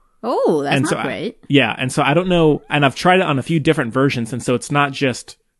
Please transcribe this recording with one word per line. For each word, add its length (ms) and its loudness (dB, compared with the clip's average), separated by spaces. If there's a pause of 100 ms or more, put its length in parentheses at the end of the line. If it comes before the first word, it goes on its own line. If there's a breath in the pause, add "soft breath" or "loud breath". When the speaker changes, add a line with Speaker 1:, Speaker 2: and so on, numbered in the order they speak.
(260)
Speaker 1:
Oh, 380 0
that's 120 -2
Speaker 2:
And 100 0
Speaker 1:
not 60 -2
Speaker 2:
so 60 -2
I 60 -4
Speaker 1:
great. 340 -6 (120)
Speaker 2:
yeah, 280 2
and 140 -4
so 100 -2
I 120 2
don't 160 0
know, 400 2
and 160 2
I've 100 2
tried 240 4
it 60 2
on 140 -2
a 40 -6
few 160 0
different 340 0
versions, 380 0
and 100 -8
so 140 -2
it's 160 -6
not 220 0
just 420 -4 (240)